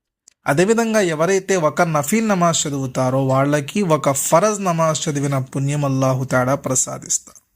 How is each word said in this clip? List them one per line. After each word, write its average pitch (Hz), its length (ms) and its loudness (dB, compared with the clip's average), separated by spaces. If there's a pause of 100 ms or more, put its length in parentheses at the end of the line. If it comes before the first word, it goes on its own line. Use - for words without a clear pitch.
(460)
అదేవిధంగా 220 540 2
ఎవరైతే 190 560 0
ఒక 156 260 0
నఫీల్ 170 460 0
నమాజ్ 175 380 2
చదువుతారో 135 600 -2
వాళ్ళకి 143 560 0
ఒక 156 300 2
ఫరజ్ 196 520 2
నమాజ్ 165 380 0
చదివిన 143 360 -2
పుణ్యం 139 460 -2
అల్లాహు 131 400 0
తాలా 127 300 0
ప్రసాదిస్తారు. - 880 -6 (140)